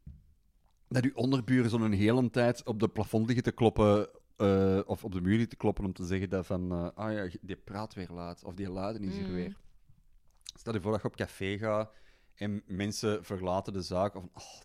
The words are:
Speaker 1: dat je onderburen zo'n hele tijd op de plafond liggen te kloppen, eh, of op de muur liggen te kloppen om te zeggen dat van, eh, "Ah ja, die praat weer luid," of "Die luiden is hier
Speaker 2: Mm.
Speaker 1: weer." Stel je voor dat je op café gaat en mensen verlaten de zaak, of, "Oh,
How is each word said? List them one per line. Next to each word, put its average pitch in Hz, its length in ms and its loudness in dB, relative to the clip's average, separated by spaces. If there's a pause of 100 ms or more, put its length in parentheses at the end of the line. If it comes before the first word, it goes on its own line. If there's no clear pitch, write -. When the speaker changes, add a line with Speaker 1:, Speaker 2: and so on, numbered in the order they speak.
(880)
Speaker 1:
dat 123 160 0
je 135 120 0
onderburen 127 540 2
zo'n 110 220 2
hele 110 380 4
tijd 120 360 2
op 110 140 -4
de 107 100 4
plafond 110 360 0
liggen 120 180 2
te 113 80 0
kloppen, 104 580 6 (260)
eh, 98 500 6
of 98 180 -4
op 107 80 -6
de 90 100 -2
muur 90 100 4
liggen 113 180 4
te - 60 -16
kloppen 104 300 0
om 95 80 -2
te 92 120 -8
zeggen 92 240 -2
dat 92 160 -2
van, 90 260 -2
eh, 87 220 -2
"Ah 110 200 -6
ja, 98 280 -6
die 95 140 -10
praat 107 380 -10
weer 90 180 -10
luid," 87 320 -12
of 90 100 -12
"Die 95 160 -8
luiden 101 340 -6
is 95 120 -4
hier 98 120 -6
Speaker 2:
Mm. 92 60 -6
Speaker 1:
weer." 90 240 -6 (1000)
Stel - 160 -8
je 107 80 -2
voor 101 100 -2
dat 110 100 0
je - 60 -2
op - 80 -10
café 98 420 -4
gaat 107 360 -2 (400)
en 104 320 -6
mensen 101 600 -2
verlaten 95 480 -4
de 95 80 -4
zaak, 90 340 -2
of, 92 80 -12 (100)
"Oh, - 320 -20